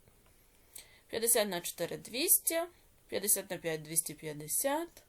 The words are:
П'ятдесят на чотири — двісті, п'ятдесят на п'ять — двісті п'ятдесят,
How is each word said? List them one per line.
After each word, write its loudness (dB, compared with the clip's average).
П'ятдесят 4
на 0
чотири — -4
двісті, 2
п'ятдесят 0
на -2
п'ять — -4
двісті -2
п'ятдесят, -2